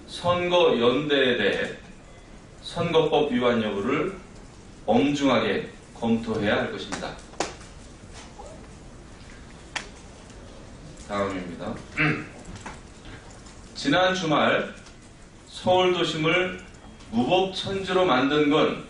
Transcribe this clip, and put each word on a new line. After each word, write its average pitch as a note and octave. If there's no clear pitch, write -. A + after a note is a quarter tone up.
선거연대에 D3
대해 -
선거법 D3+
위반 A#2+
여부를 B2
엄중하게 B2
검토해야 A2
할 -
것입니다. -
다음입니다. F#2+
<clears throat> -
지난 F3+
주말 D3+
서울 F3+
도심을 E3+
무법천지로 F#3
만든 C#3+
건 C#3+